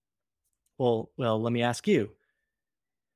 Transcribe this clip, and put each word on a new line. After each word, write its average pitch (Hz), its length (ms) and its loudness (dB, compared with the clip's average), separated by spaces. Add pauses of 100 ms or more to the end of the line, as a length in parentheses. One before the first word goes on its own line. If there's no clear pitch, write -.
(760)
well, 120 400 0
well, 113 240 0
let 117 120 -2
me 120 80 0
ask 120 260 -2
you. 151 240 2 (1040)